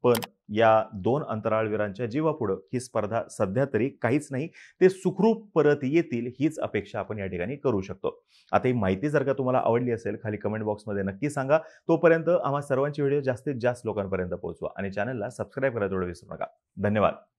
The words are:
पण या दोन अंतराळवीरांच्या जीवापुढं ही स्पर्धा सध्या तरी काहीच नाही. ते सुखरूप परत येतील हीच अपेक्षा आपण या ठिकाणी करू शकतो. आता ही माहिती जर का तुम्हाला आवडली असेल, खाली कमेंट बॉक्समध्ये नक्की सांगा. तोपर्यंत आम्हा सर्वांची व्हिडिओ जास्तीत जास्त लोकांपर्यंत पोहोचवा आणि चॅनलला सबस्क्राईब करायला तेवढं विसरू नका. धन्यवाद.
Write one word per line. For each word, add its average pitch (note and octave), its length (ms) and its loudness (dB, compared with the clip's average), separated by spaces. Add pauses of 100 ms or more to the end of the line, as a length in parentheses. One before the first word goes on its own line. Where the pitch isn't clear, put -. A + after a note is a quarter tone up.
पण B2 100 4 (360)
या A2 340 6 (100)
दोन A#2 300 0
अंतराळवीरांच्या G#2+ 800 -2
जीवापुढं B2 500 0 (180)
ही B2+ 60 -2
स्पर्धा A2 500 -2
सध्या A2 360 0
तरी C3 240 0
काहीच C#3 420 -2
नाही. C#3 160 -4 (340)
ते F#3 80 8
सुखरूप F#3+ 680 0
परत D3 280 6
येतील C3 560 0
हीच D#3 200 0
अपेक्षा G#2 400 -4
आपण G2+ 200 -6
या G2 80 -4
ठिकाणी G2 280 -4
करू A#2 260 0
शकतो. - 420 -8 (280)
आता G2+ 160 2
ही B2+ 60 2
माहिती G2 360 0
जर C#3+ 140 2
का C3+ 100 0
तुम्हाला B2+ 320 0
आवडली A#2+ 260 2
असेल, G#2+ 320 -4
खाली G#2 140 -4
कमेंट G#2+ 280 -4
बॉक्समध्ये G#2 380 -4
नक्की G2 260 -4
सांगा. C#3+ 280 0
तोपर्यंत E3 720 2
आम्हा C#3+ 320 0
सर्वांची C#3+ 400 -2
व्हिडिओ C#3+ 200 0
जास्तीत C3 340 -4
जास्त A#2+ 300 -2
लोकांपर्यंत F#2+ 460 -2
पोहोचवा E2+ 440 -8
आणि G2 160 -6
चॅनलला G#2 380 -4
सबस्क्राईब B2+ 440 -4
करायला G2+ 180 -2
तेवढं F#2 160 -2
विसरू - 260 -12
नका. - 120 -8 (380)
धन्यवाद. G2+ 300 4 (260)